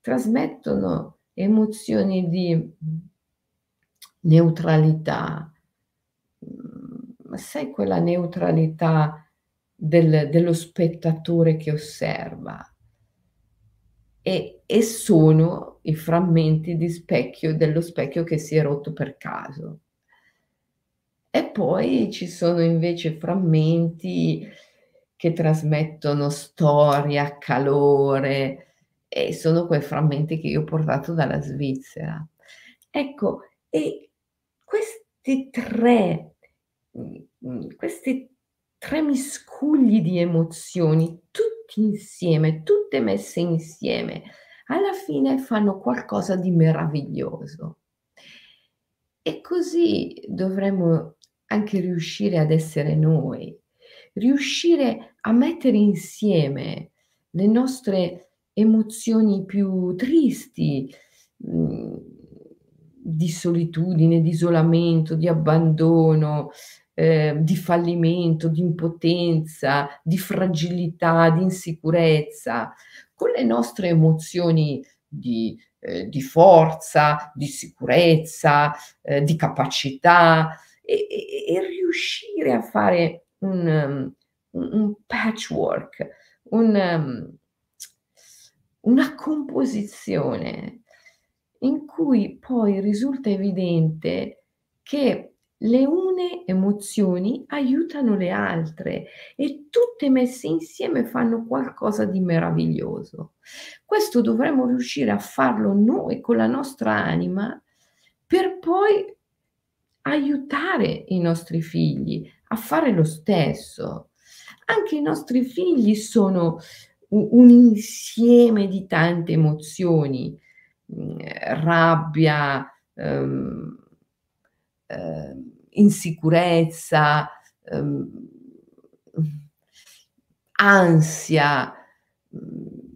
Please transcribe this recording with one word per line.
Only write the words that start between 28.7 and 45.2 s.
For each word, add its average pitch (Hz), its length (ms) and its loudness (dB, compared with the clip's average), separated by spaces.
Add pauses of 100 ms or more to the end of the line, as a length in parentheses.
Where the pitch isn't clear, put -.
e - 260 -4
sono 165 320 0
quei 160 160 0
frammenti 156 580 -2
che 160 80 -6
io 151 140 -2
ho - 20 -6
portato 156 500 -4
dalla 143 260 -2
Svizzera. 143 840 -8 (640)
Ecco, 269 500 -6 (280)
e - 420 -6 (540)
questi - 840 -6
tre, 220 840 0 (560)
mhmm, 120 320 -16 (140)
mhmm, - 380 -12
questi - 540 -8 (480)
tre 311 240 -4
miscugli 269 1000 0
di 175 180 0
emozioni, 165 1000 0 (100)
tutti - 500 -4
insieme, 165 840 0
tutte 415 380 0
messe 202 400 -4
insieme, 101 800 -4 (440)
alla 381 260 -2
fine 269 460 -2